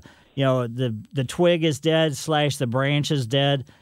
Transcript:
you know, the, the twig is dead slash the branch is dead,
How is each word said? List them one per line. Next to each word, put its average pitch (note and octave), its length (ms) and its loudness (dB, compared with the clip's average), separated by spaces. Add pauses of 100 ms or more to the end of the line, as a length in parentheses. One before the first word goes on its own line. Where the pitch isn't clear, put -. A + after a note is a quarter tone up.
(340)
you C#3 100 -2
know, C3 220 2
the, A#2+ 280 -4 (180)
the C#3 120 -2
twig F3 400 2
is D#3 160 0
dead D#3+ 360 2
slash D3 400 0
the C#3 100 -2
branch C#3 440 0
is C#3 160 0
dead, C#3 380 0 (180)